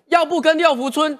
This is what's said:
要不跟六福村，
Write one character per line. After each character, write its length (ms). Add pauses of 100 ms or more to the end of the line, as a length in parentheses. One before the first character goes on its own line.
要 180
不 120
跟 200
六 160
福 160
村， 300